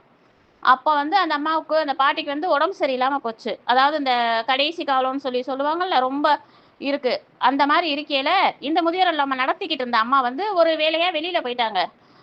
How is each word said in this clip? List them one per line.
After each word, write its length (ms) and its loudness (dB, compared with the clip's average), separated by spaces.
அப்ப 300 4
வந்து 240 0
அந்த 160 2
அம்மாவுக்கு, 440 -2
அந்த 160 0
பாட்டிக்கு 380 0
வந்து 180 -2
உடம்பு 300 2
சரியில்லாம 360 0
போச்சு. 500 -6
அதாவது, 320 4
இந்த 480 0
கடைசி 380 0
காலம்னு 320 0
சொல்லி 240 -4
சொல்லுவாங்கல்ல, 600 -2
ரொம்ப 260 -2
இருக்கு. 460 -4
அந்த 280 2
மாதிரி 280 2
இருக்கையில, 360 -2
இந்த 220 -2
முதியோர் 260 2
இல்லம் 260 0
நடத்திக்கிட்டு 480 -2
இருந்த 160 0
அம்மா 240 2
வந்து 320 -2
ஒரு 220 4
வேலையா 360 0
வெளியில 280 -4
போயிட்டாங்க. 400 -4